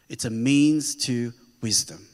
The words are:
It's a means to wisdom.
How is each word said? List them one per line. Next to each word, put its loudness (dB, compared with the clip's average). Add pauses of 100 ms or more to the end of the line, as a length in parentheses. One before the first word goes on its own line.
It's -8
a -4
means 2 (100)
to -2 (300)
wisdom. -4